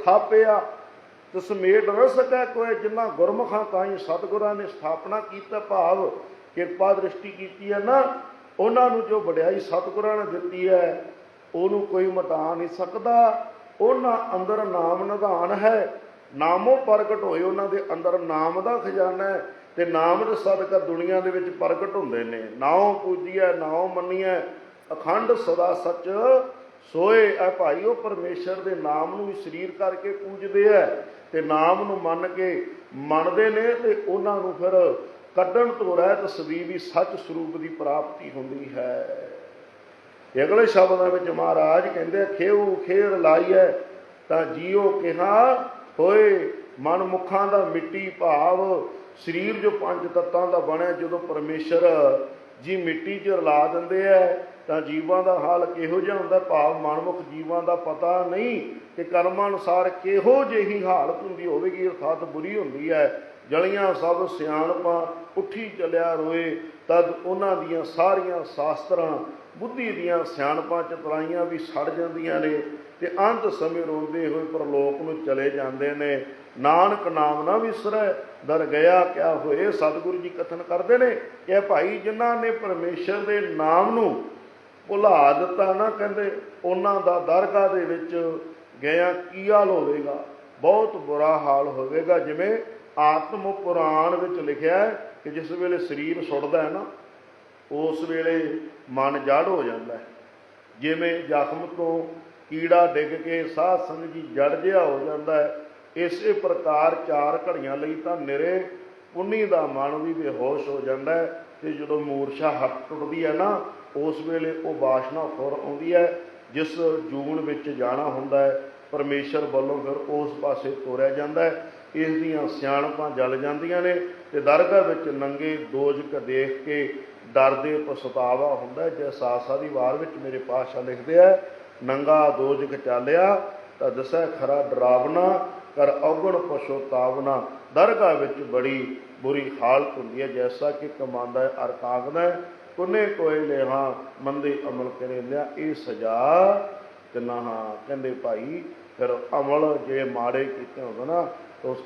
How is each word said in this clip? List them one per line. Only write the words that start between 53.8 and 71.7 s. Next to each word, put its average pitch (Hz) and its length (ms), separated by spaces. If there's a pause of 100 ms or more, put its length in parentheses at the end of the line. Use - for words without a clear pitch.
ਐ, 185 280 (340)
ਤਾਂ 156 140
ਜੀਵਾਂ 160 400
ਦਾ 185 160
ਹਾਲ 170 280
ਕਿਹੋ 165 340
ਜਿਹਾ 196 160
ਹੁੰਦਾ, 185 220
ਭਾਵ 160 400
ਮਨਮੁਖ 165 440 (120)
ਜੀਵਾਂ 160 280
ਦਾ 175 140
ਪਤਾ 175 540
ਨਹੀਂ 220 440 (220)
ਕਿ 170 80
ਕਰਮਾਂ 180 440
ਅਨੁਸਾਰ 185 400
ਕਿਹੋ 202 560
ਜਿਹੀ 208 400
ਹਾਲਤ 175 380
ਹੁੰਦੀ 180 240
ਹੋਵੇਗੀ, 180 400
ਅਰਥਾਤ 170 380
ਬੁਰੀ 165 340
ਹੁੰਦੀ 147 320
ਹੈ। 151 420 (180)
"ਜਲੀਆਂ 190 440
ਸਭ 175 340
ਸਿਆਣਪਾਂ 170 800 (340)
ਉੱਠੀ 208 380
ਚੱਲਿਆ 165 360
ਰੋਏ," 160 400 (340)
ਤਦ 170 240 (140)
ਉਹਨਾਂ 190 300
ਦੀਆਂ 165 280
ਸਾਰੀਆਂ 180 600
ਸ਼ਾਸਤਰਾਂ, 156 760 (380)
ਬੁੱਧੀ 226 360
ਦੀਆਂ 175 320
ਸਿਆਣਪਾਂ, 160 580
ਚਤੁਰਾਈਆਂ 160 640
ਵੀ 170 140
ਸੜ 156 320